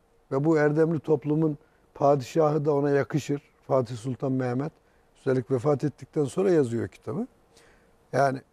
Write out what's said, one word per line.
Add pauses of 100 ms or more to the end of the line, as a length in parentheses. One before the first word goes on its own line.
(320)
Ve
bu
erdemli
toplumun (360)
padişahı
da
ona
yakışır. (260)
Fatih
Sultan
Mehmet." (460)
Üstelik
vefat
ettikten
sonra
yazıyor
kitabı. (840)
Yani (120)